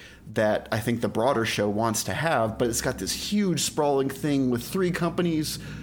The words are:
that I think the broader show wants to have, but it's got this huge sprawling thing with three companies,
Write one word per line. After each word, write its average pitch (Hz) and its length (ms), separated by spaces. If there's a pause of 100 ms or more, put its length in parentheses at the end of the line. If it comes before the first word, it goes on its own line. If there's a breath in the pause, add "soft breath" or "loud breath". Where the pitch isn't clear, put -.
(340 loud breath)
that 107 380
I 110 80
think 117 220
the 110 80
broader 113 340
show 107 240
wants 110 380
to 95 80
have, 120 460
but 123 100
it's 113 120
got 127 180
this 92 120
huge 196 500
sprawling 139 480
thing 135 420
with 120 120
three 185 280
companies, 165 680 (240 loud breath)